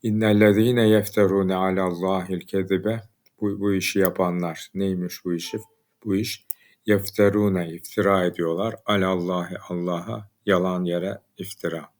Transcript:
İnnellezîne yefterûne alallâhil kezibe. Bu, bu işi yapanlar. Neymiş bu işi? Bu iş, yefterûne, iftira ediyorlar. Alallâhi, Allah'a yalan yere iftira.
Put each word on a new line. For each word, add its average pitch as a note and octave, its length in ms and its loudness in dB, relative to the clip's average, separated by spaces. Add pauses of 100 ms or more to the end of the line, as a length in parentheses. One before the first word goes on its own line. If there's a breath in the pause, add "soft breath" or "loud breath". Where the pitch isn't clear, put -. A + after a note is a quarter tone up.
İnnellezîne G#2+ 840 4
yefterûne G2 640 2
alallâhil F#2 840 -2
kezibe. G2 640 -2 (400)
Bu, G2 180 -2
bu G2+ 140 0
işi F#2+ 260 0
yapanlar. F2 760 0
Neymiş F#2+ 520 -4
bu F2+ 80 -2
işi? E2+ 260 -6 (440)
Bu G2+ 120 -2
iş, - 300 -4 (400 loud breath)
yefterûne, G2+ 880 2
iftira F#2+ 520 0
ediyorlar. F2 500 -2 (100)
Alallâhi, F#2 720 0 (120)
Allah'a F2+ 600 -6 (160)
yalan F#2 380 0
yere F2 380 -4 (160)
iftira. E2 520 -8 (100)